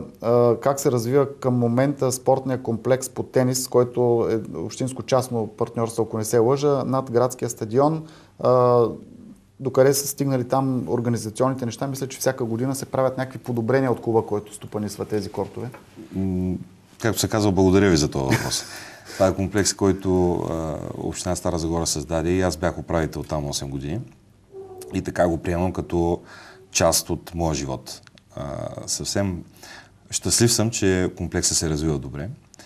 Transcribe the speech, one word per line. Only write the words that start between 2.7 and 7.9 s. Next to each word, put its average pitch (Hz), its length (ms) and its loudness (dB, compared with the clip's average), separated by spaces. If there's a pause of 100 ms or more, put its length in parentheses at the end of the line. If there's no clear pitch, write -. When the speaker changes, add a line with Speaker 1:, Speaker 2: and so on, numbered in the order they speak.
Speaker 1:
по - 140 -8
тенис, 127 440 0
който 123 640 2
е 107 260 -4
общинско-частно 120 880 -2
партньорство, 113 560 -2
ако 110 140 -6
не 110 80 -2
се 120 120 2
лъжа, 135 480 4
над 131 260 -2
градския 123 380 0
стадион. 139 540 0 (360)